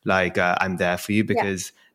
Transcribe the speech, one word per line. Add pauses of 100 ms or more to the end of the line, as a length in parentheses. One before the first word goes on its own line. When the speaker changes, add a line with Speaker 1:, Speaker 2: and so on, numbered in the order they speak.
Speaker 1:
Like,
uh,
I'm
there
for
you
Speaker 2:
Yeah.
Speaker 1:
because (240)